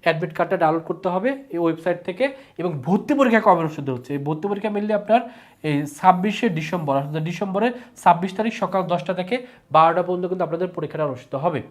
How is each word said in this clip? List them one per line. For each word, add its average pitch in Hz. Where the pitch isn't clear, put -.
অ্যাডমিট 160
কার্ডটা 175
ডাউনলোড 165
করতে 180
হবে 190
এই 170
ওয়েবসাইট 170
থেকে। 185
এবং 175
ভর্তি 226
পরীক্ষা 233
কবে 180
অনুষ্ঠিত 156
হচ্ছে? 123
এই 139
ভর্তি 156
পরীক্ষা 202
mainly 208
আপনার 226
এই 147
ছাব্বিশে 190
ডিসেম্বর, 151
অর্থাৎ 151
ডিসেম্বরের 202
ছাব্বিশ 180
তারিখ 220
সকাল 190
দশটা 180
থেকে 180
বারোটা 165
পর্যন্ত 180
কিন্তু 185
আপনাদের 170
পরীক্ষাটা 156
অনুষ্ঠিত 127
হবে। 151